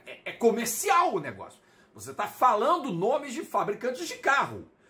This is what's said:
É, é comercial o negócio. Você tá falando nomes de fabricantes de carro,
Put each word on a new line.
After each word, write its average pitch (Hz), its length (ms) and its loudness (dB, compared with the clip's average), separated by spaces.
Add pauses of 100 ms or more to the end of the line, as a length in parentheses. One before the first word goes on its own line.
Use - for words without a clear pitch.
É, - 240 -12
é - 20 -10
comercial 233 840 2
o 180 40 -2
negócio. 107 400 -10 (360)
Você 127 200 -14
tá - 140 -4
falando 254 640 2
nomes 247 400 0
de 254 100 -8
fabricantes 220 640 -4
de - 120 -10
carro, 120 500 0 (220)